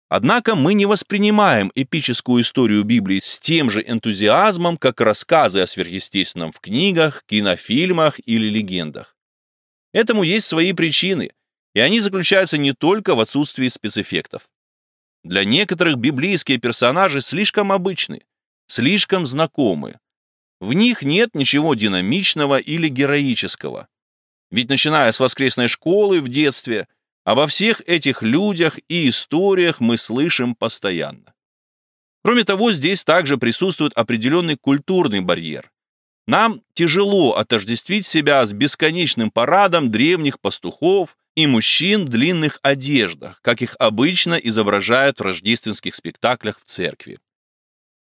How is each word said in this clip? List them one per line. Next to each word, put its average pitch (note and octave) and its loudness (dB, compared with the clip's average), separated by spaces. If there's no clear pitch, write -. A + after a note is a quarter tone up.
Однако G#3+ 0
мы D#3+ 2
не G3+ 2
воспринимаем G3+ 2
эпическую B2+ -2
историю G#2+ 2
Библии G2 0
с - -4
тем D#3 0
же G#2 -2
энтузиазмом, C#3+ 0
как - -2
рассказы A2 2
о F2+ 2
сверхъестественном F2 -4
в - -18
книгах, D#3+ 0
кинофильмах E3 0
или A2+ 0
легендах. F#2 -6
Этому A3 2
есть G3 2
свои E3+ 0
причины, E3 -2
и G2 2
они F3+ 4
заключаются F#3+ 2
не C#3 0
только G3 0
в A#2+ 2
отсутствии C3+ 0
спецэффектов. - -4
Для F#2 -2
некоторых E3 0
библейские C#3 -2
персонажи C3+ 0
слишком G3 -2
обычны, F#3+ -4
слишком F3+ 0
знакомы. A2+ -2
В G#2 -4
них A3 2
нет F#3 0
ничего D3 0
динамичного B2+ 0
или D#3+ -2
героического. C3+ -2
Ведь A#2+ -2
начиная C#3 2
с - 0
воскресной B2+ 0
школы F#3+ 2
в C3 -6
детстве, B2+ -2
обо B2 2
всех G#3 0
этих D3+ -2
людях E3 0
и E3 0
историях F3 0
мы A2+ 2
слышим B2 0
постоянно. F2 -6
Кроме A#3 2
того, G3+ 2
здесь F3 0
также D3+ 2
присутствует D3 0
определенный C3+ 0
культурный C#3+ 0
барьер. E2 -4
Нам G3+ 0
тяжело E3+ 2
отождествить A#2 -2
себя C#3+ 2
с G#2 -4
бесконечным C#3 0
парадом E3 2
древних D3 0
пастухов E3+ -2
и D#3+ 2
мужчин D#3 2
в C3 -8
длинных D3+ -2
одеждах, A#2+ -2
как A#2+ -2
их - -6
обычно C#3+ 0
изображают A2+ 0
в - -8
рождественских G2 -4
спектаклях - -6
в - -20
церкви. - -6